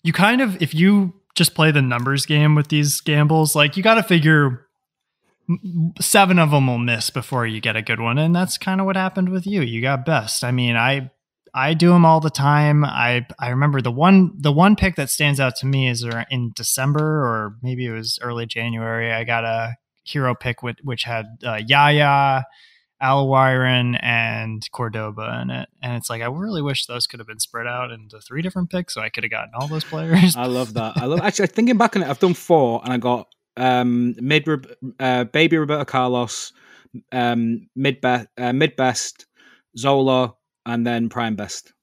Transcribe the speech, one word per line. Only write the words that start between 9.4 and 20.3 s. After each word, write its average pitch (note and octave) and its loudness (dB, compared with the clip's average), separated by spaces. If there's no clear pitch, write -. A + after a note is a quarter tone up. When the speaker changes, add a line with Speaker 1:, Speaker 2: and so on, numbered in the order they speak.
Speaker 1:
you. G3+ -2
You A2+ -4
got B2+ -2
best. C3 -2
I B2 -2
mean, B2 0
I, C3 0
I C3+ 0
do E3+ 6
'em F3 8
all D#3+ 6
the D#3 -2
time. D3 2
I, B2 -2
I B2 -6
remember C#3 0
the B2 -2
one, F3 4
the D3 0
one F#3 6
pick F#3+ -2
that C#3 -6
stands C#3+ 0
out C3 0
to C3 -6
me C3+ 0
is A#2+ -4
ar-, A#2 -6
in B2 -4
December, C#3 -2
or A2 -4
maybe B2+ -6
it A#2 -6
was A2+ -8
early A#2+ -6
January, A2+ -6
I A2+ -4
got A#2 -2
a A2+ -4
hero B2+ -2